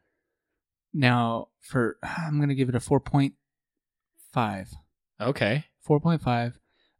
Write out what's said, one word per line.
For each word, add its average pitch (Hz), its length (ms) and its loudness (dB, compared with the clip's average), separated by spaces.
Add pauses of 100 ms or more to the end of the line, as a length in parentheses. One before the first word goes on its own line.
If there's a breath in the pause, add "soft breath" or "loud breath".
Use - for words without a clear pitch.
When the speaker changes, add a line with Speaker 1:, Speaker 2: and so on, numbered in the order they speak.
(960)
Speaker 1:
now 120 540 2 (120)
for, - 400 -2
<sighs> - 20 -14
I'm 156 380 -4
gonna 143 140 2
give 131 140 0
it 123 60 -2
a 120 60 2
four 139 200 0
point 139 340 0 (960)
five. 104 380 -4 (500)
Speaker 2:
Okay. 120 440 0 (160)
Speaker 1:
Four 147 200 0
point 165 220 0
five. 120 360 -2 (420)